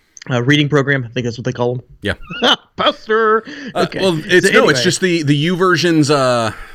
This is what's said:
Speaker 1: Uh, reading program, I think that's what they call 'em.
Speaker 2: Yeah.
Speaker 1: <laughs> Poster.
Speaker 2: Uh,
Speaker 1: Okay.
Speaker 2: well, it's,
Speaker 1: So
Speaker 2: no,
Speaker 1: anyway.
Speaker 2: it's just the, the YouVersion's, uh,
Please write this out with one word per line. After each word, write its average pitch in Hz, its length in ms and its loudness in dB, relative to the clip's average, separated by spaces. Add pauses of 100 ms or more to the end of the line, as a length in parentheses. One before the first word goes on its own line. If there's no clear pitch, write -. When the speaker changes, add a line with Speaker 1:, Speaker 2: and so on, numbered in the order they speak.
(300)
Speaker 1:
Uh, 123 140 -2
reading 143 260 2
program, 139 360 0
I - 40 -10
think 120 140 -4
that's 117 140 -6
what 117 80 -12
they 127 80 -4
call 123 220 -2
'em. 127 60 -10 (200)
Speaker 2:
Yeah. 98 120 -4 (280)
Speaker 1:
<laughs> 247 140 2 (200)
Poster. 220 680 0 (300)
Speaker 2:
Uh, 185 140 -2
Speaker 1:
Okay. - 140 -10
Speaker 2:
well, 175 240 0
it's, 185 220 4
Speaker 1:
So 196 60 2
Speaker 2:
no, 214 60 4
Speaker 1:
anyway. 180 140 4
Speaker 2:
it's 131 100 -2
just 175 180 0
the, 170 220 0
the 147 240 2
YouVersion's, 170 640 2
uh, 123 400 2 (240)